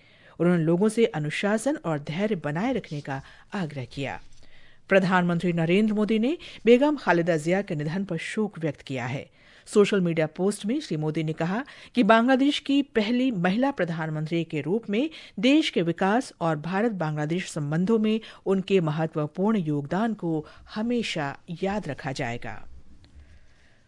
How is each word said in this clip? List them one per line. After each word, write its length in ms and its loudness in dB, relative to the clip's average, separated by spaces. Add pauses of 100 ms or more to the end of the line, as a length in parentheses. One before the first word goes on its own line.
(400)
उन्होंने 240 4
लोगों 260 4
से 160 4
अनुशासन 720 -2 (100)
और 140 -2
धैर्य 360 -2
बनाए 380 -4
रखने 280 -6
का 200 -8 (320)
आग्रह 320 -6
किया। 360 -8 (680)
प्रधानमंत्री 640 2
नरेंद्र 400 2
मोदी 260 0
ने 180 0 (280)
बेगम 300 6
खालिदा 420 2
जिया 240 0
के 140 -4
निधन 280 -2
पर 140 -6
शोक 420 -4
व्यक्त 220 -4
किया 240 -6
है। 300 -8 (320)
सोशल 340 4
मीडिया 260 2
पोस्ट 380 -4
में 140 -2
श्री 180 -6
मोदी 260 -2
ने 100 -2
कहा 320 -4 (300)
कि 80 4
बांग्लादेश 560 4
की 220 2
पहली 500 0
महिला 400 0
प्रधानमंत्री 720 -2
के 180 -4
रूप 280 -2
में 200 0 (300)
देश 300 4
के 120 0
विकास 600 0
और 160 0
भारत 340 -2
बांग्लादेश 600 -2
संबंधों 480 0
में 200 2 (260)
उनके 360 2
महत्वपूर्ण 760 0
योगदान 560 -2
को 320 -4 (300)
हमेशा 600 -2 (260)
याद 240 -2
रखा 240 -6
जाएगा। 560 -8 (1200)